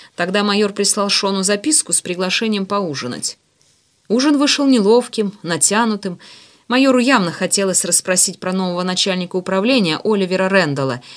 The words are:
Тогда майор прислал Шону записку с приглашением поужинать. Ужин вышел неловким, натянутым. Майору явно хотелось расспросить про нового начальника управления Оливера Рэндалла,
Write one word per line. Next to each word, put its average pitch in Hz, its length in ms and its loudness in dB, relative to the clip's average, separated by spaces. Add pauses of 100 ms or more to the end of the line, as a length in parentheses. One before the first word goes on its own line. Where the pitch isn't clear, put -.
(160)
Тогда 185 260 -2
майор 208 300 0
прислал 202 360 0
Шону 196 360 -2
записку 208 480 0
с - 80 0
приглашением 190 640 -2
поужинать. 160 720 -6 (720)
Ужин 269 300 2
вышел 285 280 2
неловким, 226 800 2
натянутым. 196 760 0 (480)
Майору 262 320 4
явно 233 320 2
хотелось 185 540 -2
расспросить 185 560 0
про 185 120 -4
нового 180 300 -2
начальника 185 540 -2
управления 190 640 0
Оливера 190 460 0
Рэндалла, 143 520 0 (160)